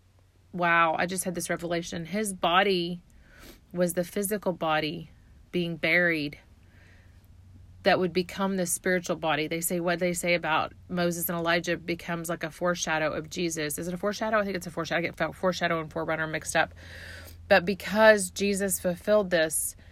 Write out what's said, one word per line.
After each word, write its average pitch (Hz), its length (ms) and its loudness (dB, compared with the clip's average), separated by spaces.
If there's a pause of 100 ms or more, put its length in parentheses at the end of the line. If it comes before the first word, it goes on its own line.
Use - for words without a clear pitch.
(520)
Wow, 170 480 4
I - 60 0
just 180 180 -4
had 180 120 -4
this 175 140 -6
revelation. 170 540 -4
His 196 300 -4
body 180 680 2 (720)
was 175 220 0
the 180 100 0
physical 202 480 -4
body 156 580 -2 (440)
being 170 240 -2
buried 165 600 2 (1500)
that 185 140 6
would 180 140 0
become 190 460 -2
the 180 80 0
spiritual 180 500 -2
body. 156 320 0
They 165 140 -4
say, 175 180 -2
what 170 200 0
they 180 120 0
say 175 220 0
about 160 400 0 (160)
Moses 175 400 0
and 175 80 -2
Elijah 170 400 0
becomes 170 500 -6
like 165 160 -6
a 160 80 -6
foreshadow 170 640 0
of 156 160 -6
Jesus. 160 480 -4
Is 170 100 -6
it 180 60 -4
a 180 40 -4
foreshadow? 214 420 0
I 208 40 2
think 196 140 -4
it's 180 100 -8
a 165 40 -12
foreshadow. 160 280 -2
I 170 40 -2
get - 120 -4
fo-, 160 160 -2
foreshadow 175 480 0
and 156 100 -6
forerunner 160 380 -2
mixed 156 300 -2
up. 160 160 2 (720)
But 190 160 6
because 202 680 6
Jesus 196 500 -2
fulfilled 185 480 2
this, 160 480 0 (140)